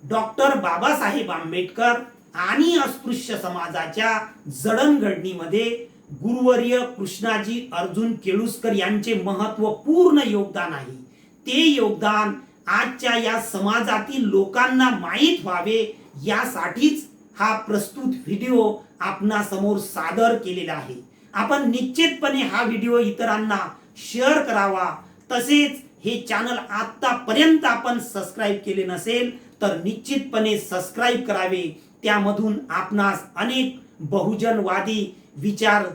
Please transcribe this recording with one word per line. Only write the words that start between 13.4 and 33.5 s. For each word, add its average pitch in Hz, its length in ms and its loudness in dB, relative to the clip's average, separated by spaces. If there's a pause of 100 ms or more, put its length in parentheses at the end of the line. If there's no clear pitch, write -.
समाजातील 220 840 -2
लोकांना 247 680 4
माहीत 233 540 0
व्हावे, 208 540 -2 (260)
यासाठीच 220 840 0 (320)
हा 220 180 2
प्रस्तुत 254 560 -4 (140)
व्हिडिओ 220 460 2 (260)
आपणासमोर 202 800 0
सादर 202 580 0
केलेला 180 380 -6
आहे. 135 220 -10 (380)
आपण 240 380 0
निश्चितपणे 269 720 0
हा 214 220 -2
व्हिडिओ 233 340 0
इतरांना 214 600 0 (400)
शेअर 277 440 2
करावा, 196 540 0 (360)
तसेच 277 400 2 (340)
हे 226 240 -4
चॅनेल 226 280 -2
आतापर्यंत 247 1080 2
आपण 240 340 0
सबस्क्राईब 202 680 -4
केले 196 180 -2
नसेल 226 800 -4
तर 190 220 0
निश्चितपणे 214 760 0
सबस्क्राईब 233 680 -2
करावे. 185 580 -2 (220)
त्यामधून 208 500 2 (160)
आपणास 196 500 0 (160)
अनेक 254 440 -2 (200)